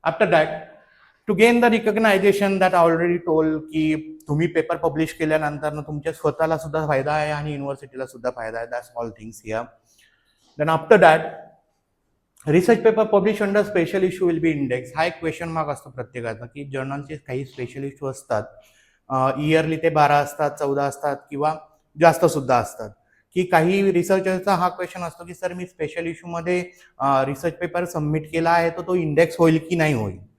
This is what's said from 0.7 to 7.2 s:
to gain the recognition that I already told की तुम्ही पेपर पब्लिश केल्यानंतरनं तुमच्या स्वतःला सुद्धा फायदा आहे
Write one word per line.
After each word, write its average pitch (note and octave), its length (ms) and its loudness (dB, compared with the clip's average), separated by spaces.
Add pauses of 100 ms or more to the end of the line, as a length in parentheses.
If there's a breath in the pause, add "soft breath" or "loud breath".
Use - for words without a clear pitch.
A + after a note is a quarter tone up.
to G3+ 120 0
gain A#3+ 200 6
the A#3+ 160 6
recognition G3+ 800 2
that F#3 160 2
I E3+ 160 6
already F3 280 0 (100)
told D#3+ 320 2
की D#3 580 -4 (100)
तुम्ही D3+ 180 0
पेपर E3 300 -2
पब्लिश D#3 360 -2
केल्यानंतरनं D3+ 680 -2
तुमच्या D3+ 300 -8
स्वतःला D#3+ 460 -2
सुद्धा D#3 280 -4
फायदा C#3+ 260 0
आहे D3+ 200 -2